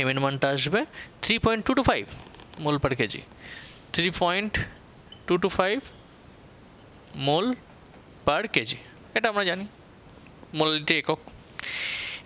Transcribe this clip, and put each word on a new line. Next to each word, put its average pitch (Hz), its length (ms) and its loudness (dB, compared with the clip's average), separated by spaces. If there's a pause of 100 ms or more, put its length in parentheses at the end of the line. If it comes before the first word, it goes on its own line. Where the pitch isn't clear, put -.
এম 131 120 2
এর 135 120 -2
মানটা 139 300 0
আসবে 147 260 0 (420)
থ্রি 220 120 2 (100)
পয়েন্ট 226 220 2
টু 262 100 4
টু 269 120 4
ফাইভ 196 160 2 (580)
mole 147 160 2
per 135 200 0
kg, 110 160 0 (800)
three 170 180 2
point 185 420 0 (760)
two 180 160 4
two 196 60 2
five 202 320 0 (1500)
mole 175 240 4 (760)
per 151 160 2 (120)
kg। 113 160 0 (460)
এটা 226 140 2
আমরা 202 180 2
জানি 185 160 -2 (920)
মোলালিটি 156 440 4
একক। 156 180 -2 (1080)